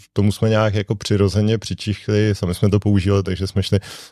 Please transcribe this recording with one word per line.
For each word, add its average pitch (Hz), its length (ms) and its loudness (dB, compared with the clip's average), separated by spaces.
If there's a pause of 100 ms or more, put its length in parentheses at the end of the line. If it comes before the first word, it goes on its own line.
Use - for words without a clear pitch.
(120)
tomu 101 200 2
jsme 113 160 -2
nějak 110 260 2
jako 107 200 -2
přirozeně 104 640 0
přičichli, 104 760 -2
sami 87 200 -2
jsme 104 160 2
to 101 100 2
používali, 101 420 2
takže 92 240 -6
jsme - 160 -2
šli 101 160 2 (340)